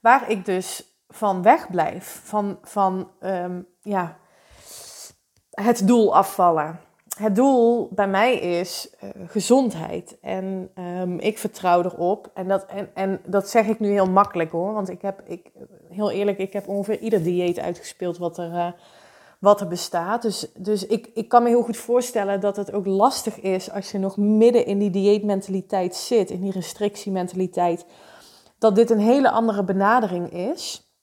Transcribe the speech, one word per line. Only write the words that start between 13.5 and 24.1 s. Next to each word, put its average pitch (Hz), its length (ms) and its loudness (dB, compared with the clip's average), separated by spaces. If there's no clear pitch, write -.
ik 220 140 -2
nu 208 120 0
heel 190 180 2
makkelijk 185 420 2
hoor. 180 220 -4
Want 196 160 -6
ik 180 120 -12
heb, 196 240 -8
ik, - 260 -16
heel 202 220 -2
eerlijk, 196 260 0
ik 190 160 -6
heb 202 140 -8
ongeveer 202 320 -4
ieder 175 240 0
dieet 180 360 0
uitgespeeld - 580 -8
wat 170 200 -6
er, 170 160 -10
eh, 175 180 -2
wat 202 220 6
er 190 60 -6
bestaat. 180 540 -4
Dus, 220 360 -6
dus 190 280 -4
ik, - 280 -4
ik 226 160 -6
kan 240 140 6
me 240 60 2
heel 233 140 4
goed 233 140 -6
voorstellen 220 600 -2
dat 202 160 -2
het 202 160 -8
ook 196 140 -4
lastig 208 540 0
is 185 320 -4
als - 200 -10
je 208 60 -6
nog 196 200 -4